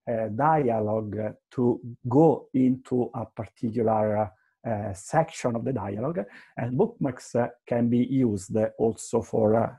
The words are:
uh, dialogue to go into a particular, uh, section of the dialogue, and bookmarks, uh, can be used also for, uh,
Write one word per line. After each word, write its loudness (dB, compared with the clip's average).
uh, -4
dialogue 0
to 0
go 4
into 0
a -6
particular, 0
uh, -4
section -2
of -4
the -2
dialogue, -4
and -4
bookmarks, -2
uh, 2
can 2
be 4
used 0
also 0
for, 2
uh, 0